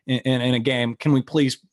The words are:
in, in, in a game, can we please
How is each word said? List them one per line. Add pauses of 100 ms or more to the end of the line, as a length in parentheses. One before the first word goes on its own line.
in,
in,
in
a
game,
can
we
please (160)